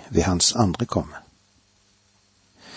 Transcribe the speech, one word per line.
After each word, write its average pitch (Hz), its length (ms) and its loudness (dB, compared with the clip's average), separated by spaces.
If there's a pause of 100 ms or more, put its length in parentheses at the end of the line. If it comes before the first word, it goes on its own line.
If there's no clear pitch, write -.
ved 104 140 2
hans 90 300 2
andre 113 320 0
komme. - 320 -6 (1600)